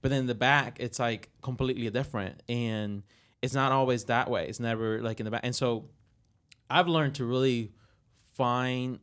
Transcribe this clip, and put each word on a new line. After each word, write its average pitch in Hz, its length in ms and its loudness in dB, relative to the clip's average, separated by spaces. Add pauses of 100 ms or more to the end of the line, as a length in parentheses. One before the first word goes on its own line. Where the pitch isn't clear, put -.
but 135 80 2
then 135 100 2
in 127 60 0
the 123 80 0 (180)
back, 135 280 2
it's, 120 180 -4
like, 117 320 -2 (120)
completely 127 480 -2
different, 110 580 -4
and 107 540 -2 (400)
it's 127 120 -4
not 135 180 2
always 127 320 2
that 123 260 2
way. 92 180 -2
It's 107 120 -10
never, 113 480 -2
like, 110 120 -6
in 113 40 -4
the 110 60 -4
back. 113 140 -4
And 123 100 -2
so 117 360 -2 (760)
I've 170 200 4
learned 156 280 2
to 131 80 -4
really 123 480 0 (640)
find 127 680 -2